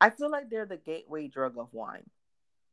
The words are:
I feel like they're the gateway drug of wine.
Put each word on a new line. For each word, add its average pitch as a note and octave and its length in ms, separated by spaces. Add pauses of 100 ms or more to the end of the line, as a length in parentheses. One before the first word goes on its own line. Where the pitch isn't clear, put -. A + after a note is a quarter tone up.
I G#3+ 80
feel D4 200
like C#4+ 200
they're A3 160
the F#3+ 120
gateway D#3 500
drug C3 300
of A#2+ 160
wine. G#2+ 360 (640)